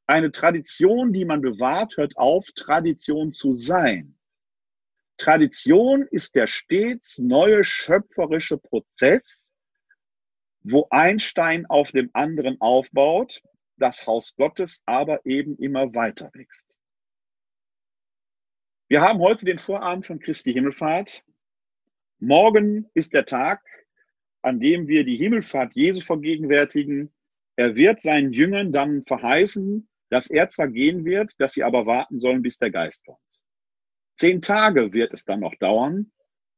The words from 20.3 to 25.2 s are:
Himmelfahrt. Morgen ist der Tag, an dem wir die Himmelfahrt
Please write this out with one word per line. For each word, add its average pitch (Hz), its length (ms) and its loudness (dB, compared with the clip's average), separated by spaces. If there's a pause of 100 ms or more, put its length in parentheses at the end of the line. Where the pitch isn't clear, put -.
Himmelfahrt. 156 720 -4 (960)
Morgen 208 720 4
ist - 220 -2
der 139 100 2
Tag, 139 380 -4 (800)
an 127 180 -2
dem 156 280 0
wir 147 160 2
die 127 120 -2
Himmelfahrt 147 580 -2